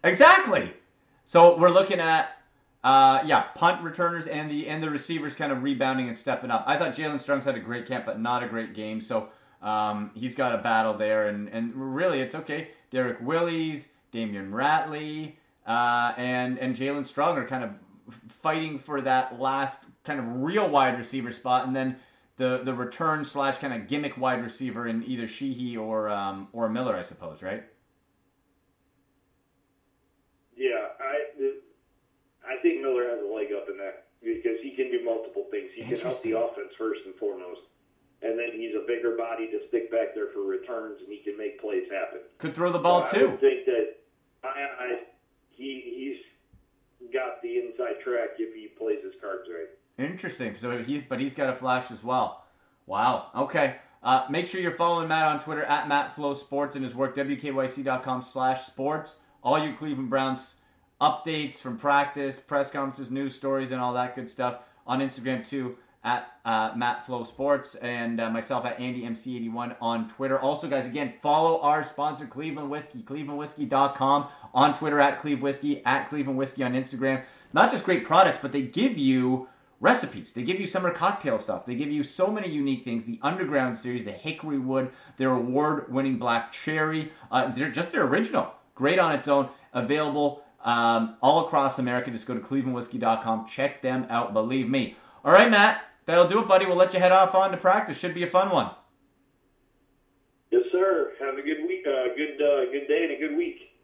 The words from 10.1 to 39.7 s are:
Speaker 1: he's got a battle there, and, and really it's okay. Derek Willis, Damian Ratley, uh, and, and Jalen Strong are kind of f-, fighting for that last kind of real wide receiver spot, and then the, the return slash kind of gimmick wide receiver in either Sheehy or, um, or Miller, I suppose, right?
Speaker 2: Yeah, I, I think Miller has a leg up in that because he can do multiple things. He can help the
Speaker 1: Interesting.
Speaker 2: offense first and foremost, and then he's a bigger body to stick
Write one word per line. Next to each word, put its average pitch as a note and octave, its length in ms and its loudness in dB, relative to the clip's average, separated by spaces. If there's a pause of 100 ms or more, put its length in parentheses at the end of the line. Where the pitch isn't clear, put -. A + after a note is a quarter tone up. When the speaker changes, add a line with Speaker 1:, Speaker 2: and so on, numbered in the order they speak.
Speaker 1:
he's A#2 200 -8
got B2+ 200 0
a A2 40 -2
battle A2 360 2
there, G#2+ 340 2
and, G#2 200 -4
and A2+ 260 -4
really C3+ 460 -2
it's B2+ 140 -4
okay. D#3+ 340 -8 (220)
Derek B2 300 -2
Willis, D#3+ 680 -2 (240)
Damian G2+ 400 -6
Ratley, D3+ 840 -2 (320)
uh, A#2+ 500 2
and, B2+ 420 -2
and C3 160 -4
Jalen C#3 320 -4
Strong D3+ 320 0
are A#2 80 -4
kind C3 160 -6
of G#2+ 80 -8 (380)
f-, A2 120 -20 (220)
fighting D#3 380 -2
for C#3+ 220 -4
that B2+ 360 2
last C3+ 400 -2 (240)
kind C#3+ 160 -6
of B2 240 -4
real F#3+ 260 2
wide C3 300 4
receiver A#2+ 340 -6
spot, C3 340 0
and C3 100 -2
then C3 200 -2 (420)
the, B2+ 260 0
the C3 100 -2
return D3+ 500 -2
slash C#3 340 -2
kind C#3 140 -6
of G#2+ 140 -8
gimmick D3 320 -4
wide B2+ 240 0
receiver A#2 460 -6
in A2+ 180 -2
either A#2 220 -6
Sheehy B2 480 -6
or, A2 320 -2
um, G2 440 -4
or A#2 160 -2
Miller, A2+ 280 -2
I F2 60 -6
suppose, E2 400 -14
right? F#2 200 -6 (3000)
Speaker 2:
Yeah, A#2+ 340 -2 (100)
I, - 460 -4 (1000)
I B2+ 160 -8
think D#3 200 2
Miller B2 260 0
has A2+ 140 -4
a G2+ 100 -6
leg G#2 200 -4
up G2+ 180 -8
in F#2+ 80 -10
that G2 280 -12 (160)
because A2+ 400 -4
he C3+ 100 -12
can B2+ 180 -4
do A#2+ 140 -2
multiple A2+ 460 -4
things. G2+ 240 -8
He A2+ 80 -14
can A#2+ 140 -4
help - 260 -6
the A2+ 80 -4
Speaker 1:
Interesting. A2 40 0
Speaker 2:
offense G2 440 -4
first A2 280 -4
and F#2+ 100 -16
foremost, F#2 440 -8 (640)
and A2+ 160 -4
then A#2+ 140 -6
he's A2 220 -8
a - 120 -4
bigger A#2 300 -2
body A2+ 320 -6
to G#2 200 -6
stick - 220 -2